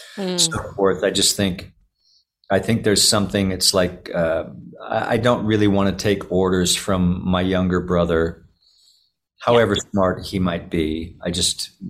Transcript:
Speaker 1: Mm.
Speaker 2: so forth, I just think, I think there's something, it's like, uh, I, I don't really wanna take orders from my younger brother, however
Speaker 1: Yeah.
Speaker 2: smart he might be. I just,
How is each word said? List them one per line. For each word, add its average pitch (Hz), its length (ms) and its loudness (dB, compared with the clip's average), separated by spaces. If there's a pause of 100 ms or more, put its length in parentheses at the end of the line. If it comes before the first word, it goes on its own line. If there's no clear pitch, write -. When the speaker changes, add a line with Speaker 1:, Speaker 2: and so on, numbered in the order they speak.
(180)
Speaker 1:
Mm. 180 200 -6
Speaker 2:
so 165 360 -2
forth, 98 280 0
I 98 100 2
just - 260 0
think, 95 340 -4 (800)
I 95 80 4
think 117 240 -2
there's 104 240 4
something, 98 440 0
it's - 220 0
like, 90 400 -2
uh, 82 300 0 (400)
I, 110 300 -2
I 117 40 4
don't 110 280 0
really 104 240 4
wanna 98 240 2
take 101 360 -2
orders 92 460 2
from 90 500 0
my 92 140 2
younger 92 400 2
brother, 85 640 0 (920)
however 117 360 2
Speaker 1:
Yeah. - 160 -6
Speaker 2:
smart 92 340 0
he 98 120 -6
might 90 320 -4
be. 82 540 -4
I 90 80 -4
just, - 380 -4 (200)